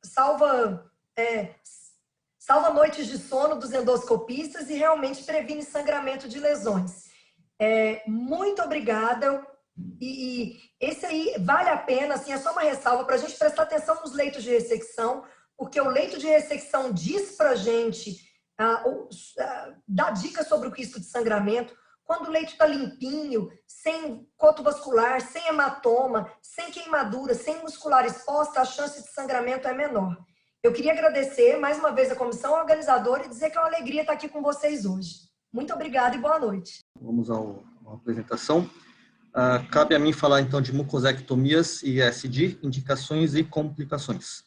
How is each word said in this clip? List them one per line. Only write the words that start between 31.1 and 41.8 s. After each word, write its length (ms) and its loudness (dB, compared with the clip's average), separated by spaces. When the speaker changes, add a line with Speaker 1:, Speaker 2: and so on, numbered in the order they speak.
Speaker 1:
mais 220 0
uma 120 2
vez 200 2
a 40 -2
comissão 380 -2
organizadora 720 2
e 40 -16
dizer 200 -4
que 80 -4
é 40 2
uma 60 2
alegria 340 -2
estar 120 -2
aqui 160 -6
com 120 -8
vocês 440 -2
hoje. 400 -6
Muito 220 -6
obrigada 420 0
e 40 -6
boa 200 2
noite. 460 -6
Speaker 2:
Vamos 300 -2
ao, 340 -4
à 60 -16
apresentação. 760 -2
Ah, 260 4
cabe 240 6
a 40 6
mim 140 4
falar 280 4
então 200 0
de 100 -2
mucosectomias 1120 2